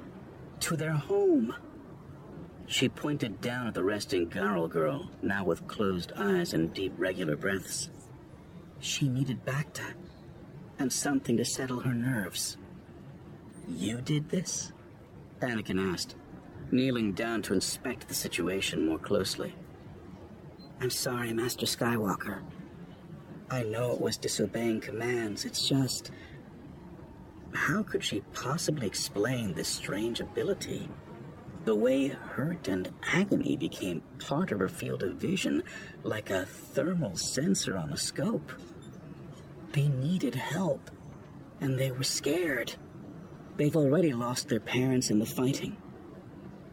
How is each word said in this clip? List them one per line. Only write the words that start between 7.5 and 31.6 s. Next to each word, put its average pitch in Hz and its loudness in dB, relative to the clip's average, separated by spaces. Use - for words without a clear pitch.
"She - 2
needed 127 2
Bacta, - -2
and 131 2
something 135 4
to 120 4
settle 127 0
her 123 2
nerves." 117 0
"You 113 -2
did 151 2
this?" - -2
Anakin 104 2
asked, - -4
kneeling 123 4
down 113 0
to 95 2
inspect - 0
the - -8
situation - 0
more 78 2
closely. - 0
"I'm 127 2
sorry, 120 0
Master 120 2
Skywalker. 104 2
I 127 2
know 113 2
it - 2
was 113 2
disobeying 110 2
commands, 113 0
it's - 0
just," 135 4
how - 2
could - 0
she 107 -2
possibly 151 0
explain 107 0
this - -2
strange 113 0
ability? - -2